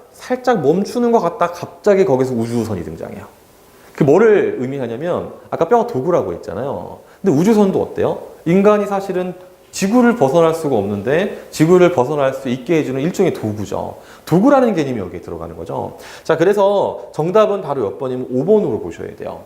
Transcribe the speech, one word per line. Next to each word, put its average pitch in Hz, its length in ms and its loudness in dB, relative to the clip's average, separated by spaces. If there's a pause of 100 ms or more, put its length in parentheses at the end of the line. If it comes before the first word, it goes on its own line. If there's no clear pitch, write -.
(120)
살짝 254 500 -2
멈추는 208 500 0
것 233 80 4
같다 170 280 -2
갑자기 196 580 0
거기서 127 280 0
우주선이 113 500 -4
등장해요. - 420 -12 (720)
그 - 80 2
뭐를 170 560 4
의미하냐면 127 720 -6 (180)
아까 156 180 -2
뼈가 233 200 2
도구라고 131 460 -2
했잖아요. 90 640 -10 (220)
근데 175 160 2
우주선도 196 440 4
어때요? - 380 -2 (260)
인간이 196 400 4
사실은 185 480 -6 (380)
지구를 233 440 2
벗어날 160 380 4
수가 143 220 -2
없는데 107 760 -2
지구를 175 420 6
벗어날 135 400 0
수 135 160 -6
있게 127 300 -2
해주는 131 220 -4
일종의 175 320 0
도구죠. 95 640 -6 (300)
도구라는 240 480 4
개념이 135 260 -2
여기에 90 220 -10
들어가는 82 340 -12
거죠. 101 420 -10 (260)
자, 160 140 0
그래서 196 760 0
정답은 196 480 2
바로 143 220 -4
몇 98 160 -4
번이면 127 320 -6
오 131 140 -2
번으로 180 340 2
보셔야 87 360 -12
돼요. 87 300 -12